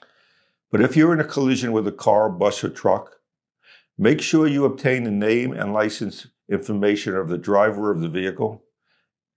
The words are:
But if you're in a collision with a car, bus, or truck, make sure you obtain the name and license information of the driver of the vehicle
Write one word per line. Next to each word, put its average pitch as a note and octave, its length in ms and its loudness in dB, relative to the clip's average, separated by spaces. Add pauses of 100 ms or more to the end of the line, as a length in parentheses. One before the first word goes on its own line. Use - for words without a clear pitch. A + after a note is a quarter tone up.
(720)
But G#2 100 2
if B2 160 2
you're D#3+ 160 6
in D#3 60 2
a D3+ 40 -2
collision C3 480 -2
with A2 160 0
a G2+ 40 -2
car, G#2+ 360 2
bus, G2+ 360 0
or G2 60 -6
truck, - 480 -2 (840)
make C3+ 200 4
sure D#3 280 2
you C#3+ 180 2
obtain C3 380 -2
the A2+ 80 -4
name A2 420 0
and G2+ 200 -6
license G#2+ 520 -4 (240)
information G#2 680 -2
of F#2 140 -4
the F2 80 -4
driver G2+ 540 0
of E2+ 100 -2
the E2 80 -4
vehicle F#2 540 -6 (720)